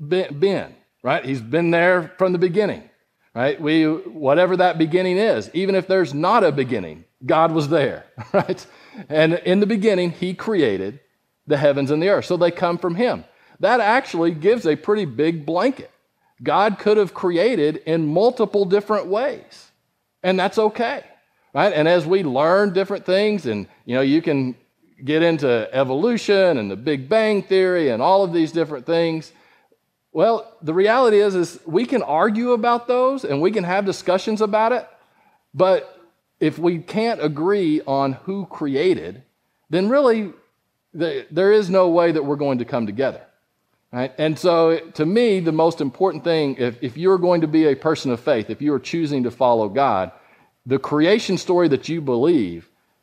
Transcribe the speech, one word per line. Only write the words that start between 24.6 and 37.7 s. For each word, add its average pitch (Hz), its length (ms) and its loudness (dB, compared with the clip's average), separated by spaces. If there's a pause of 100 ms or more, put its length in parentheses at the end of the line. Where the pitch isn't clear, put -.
get 151 180 0
into 135 520 2
evolution 175 840 2
and 101 120 -4
the 98 60 -6
Big 135 340 -4
Bang 214 340 2
Theory 185 460 0
and 117 120 -2
all 190 220 4
of 170 100 -2
these 160 180 0
different 151 340 -4
things. 165 460 -2 (800)
Well, 214 400 0 (100)
the 160 120 -6
reality 214 460 4
is, 202 160 0
is 175 300 -4
we 180 200 0
can 240 160 -2
argue 208 500 0
about 240 360 0
those 254 360 -2
and 139 180 -2
we 196 100 2
can 208 120 -2
have 190 220 -2
discussions 196 560 -2
about 214 300 0
it, 247 160 -4 (640)
but 180 460 0 (400)
if 156 180 -2
we 170 220 -2
can't 214 440 -4
agree 156 600 0